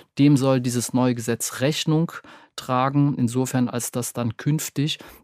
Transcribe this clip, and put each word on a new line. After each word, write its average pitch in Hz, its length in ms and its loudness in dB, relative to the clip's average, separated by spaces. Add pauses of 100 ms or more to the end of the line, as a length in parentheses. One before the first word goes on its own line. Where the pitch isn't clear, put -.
(180)
dem 143 200 6
soll 135 240 2
dieses 123 320 -2
neue 127 220 2
Gesetz 117 440 -6
Rechnung 156 540 0 (420)
tragen, 139 640 0
insofern 123 500 0
als 117 240 -6
dass 120 220 -6
dann 117 240 -4
künftig 151 640 -4 (240)